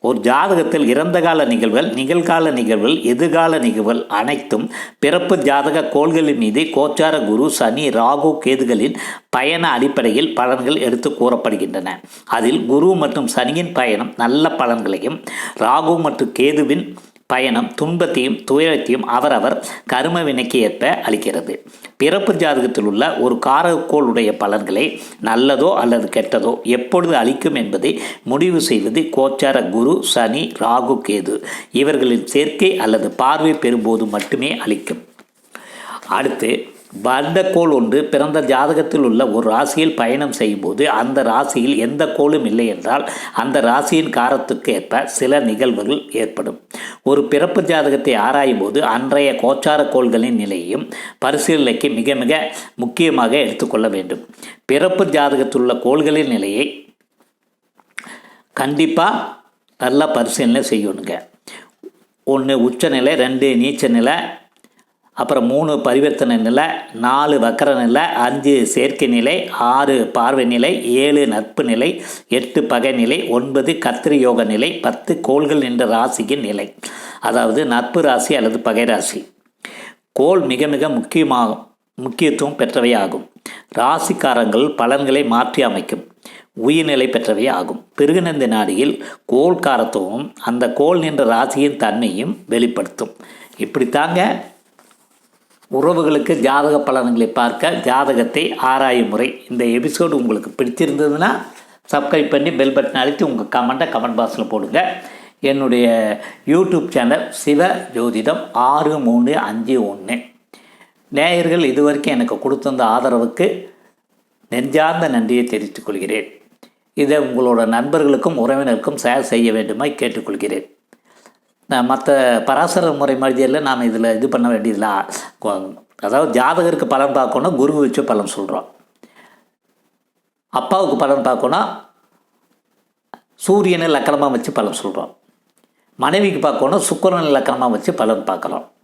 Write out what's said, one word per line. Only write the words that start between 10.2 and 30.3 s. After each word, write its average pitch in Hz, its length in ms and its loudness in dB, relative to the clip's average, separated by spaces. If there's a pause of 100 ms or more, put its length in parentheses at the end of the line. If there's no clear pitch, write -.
பலன்கள் 131 480 0
எடுத்து 120 220 -2 (100)
கூறப்படுகின்றன. 113 760 -2 (400)
அதில் 113 240 0 (120)
குரு 165 200 4 (120)
மற்றும் 135 320 -2
சனியின் 147 440 -2
பயணம் 113 340 -2 (100)
நல்ல 151 360 0
பலன்களையும், 117 580 -2 (460)
ராகு 156 320 2 (100)
மற்றும் 131 340 -2
கேதுவின் 151 460 2 (460)
பயணம் 120 360 0 (100)
துன்பத்தையும் 151 580 0 (120)
துயரத்தையும் 143 580 0 (100)
அவரவர் 127 380 2 (380)
கர்ம 151 240 0 (100)
வினைக்கு 127 400 0
ஏற்ப - 240 0 (160)
அளிக்கிறது. - 480 -4 (460)
பிறப்பு 196 320 2 (100)
ஜாதகத்தில் 127 480 0
உள்ள 104 120 0 (220)
ஒரு 120 120 2 (100)
காரகோளுடைய 139 840 2 (120)
பலன்களை 104 420 -2 (440)
நல்லதோ 135 420 4 (120)
அல்லது 113 340 2
கெட்டதோ 113 360 0 (240)
எப்பொழுது 165 460 2
அளிக்கும் 135 400 0
என்பதை 107 300 -2 (400)
முடிவு 165 360 2
செய்வது 110 340 0 (140)
கோச்சார 135 480 2 (120)
குரு, 135 200 2 (160)
சனி, 117 320 0 (200)